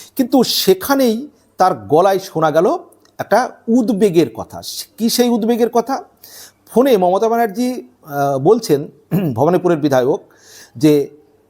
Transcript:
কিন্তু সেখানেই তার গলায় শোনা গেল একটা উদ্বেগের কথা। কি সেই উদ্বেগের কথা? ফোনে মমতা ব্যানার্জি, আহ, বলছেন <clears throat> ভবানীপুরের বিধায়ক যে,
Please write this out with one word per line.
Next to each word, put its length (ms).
কিন্তু 260
সেখানেই 840
তার 180
গলায় 440
শোনা 320
গেল 260
একটা 320
উদ্বেগের 680
কথা। 280
কি 100
সেই 200
উদ্বেগের 400
কথা? 360
ফোনে 300
মমতা 320
ব্যানার্জি, 600
আহ, 360
বলছেন 500
<clears throat> 240
ভবানীপুরের 440
বিধায়ক 420
যে, 320